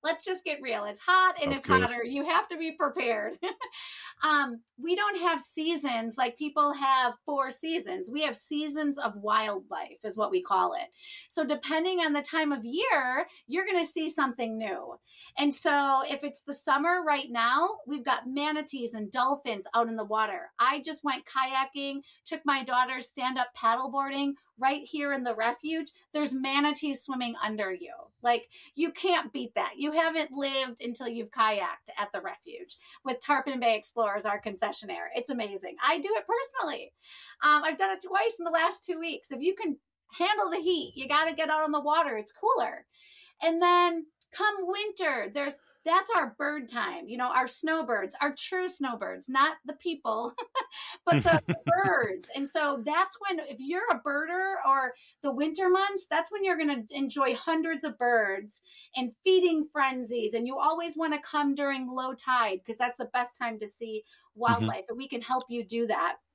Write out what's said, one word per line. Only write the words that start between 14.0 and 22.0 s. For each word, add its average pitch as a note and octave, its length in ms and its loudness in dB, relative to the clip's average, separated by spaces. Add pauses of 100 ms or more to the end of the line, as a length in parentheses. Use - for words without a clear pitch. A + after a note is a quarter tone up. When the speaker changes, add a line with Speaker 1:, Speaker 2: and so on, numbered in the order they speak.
Speaker 1:
something A#3+ 500 -2
new. F#3+ 380 -8 (420)
And C#4+ 160 4
so C#4 540 4
if C#4+ 160 -4
it's C#4+ 180 -8
the C#4+ 120 -8
summer D#4+ 500 2
right C#4 260 0
now, C#4 560 2
we've C4 180 -6
got B3 240 0
manatees C#4+ 680 -4
and G#3 160 -6
dolphins B3 640 0
out A#3 140 4
in A3+ 80 -4
the A3 80 -4
water. G#3 540 -2
I C4+ 220 2
just D4+ 240 -8
went C#4 220 -2
kayaking, C4+ 760 -2 (240)